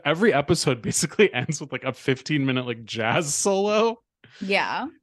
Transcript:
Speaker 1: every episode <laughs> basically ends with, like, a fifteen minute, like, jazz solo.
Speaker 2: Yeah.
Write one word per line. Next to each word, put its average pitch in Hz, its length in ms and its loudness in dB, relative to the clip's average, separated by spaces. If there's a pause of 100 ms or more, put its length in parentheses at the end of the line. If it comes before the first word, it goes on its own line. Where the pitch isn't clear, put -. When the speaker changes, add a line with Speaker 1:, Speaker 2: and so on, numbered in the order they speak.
Speaker 1:
every 165 260 4
episode 139 500 2
<laughs> - 80 -6
basically - 440 2
ends 127 260 -4
with, 147 120 -14
like, 127 120 -8
a 131 80 -2
fifteen 135 540 -2
minute, 127 220 0
like, 117 180 -6
jazz 120 480 0
solo. 208 680 0 (380)
Speaker 2:
Yeah. 190 480 -2 (160)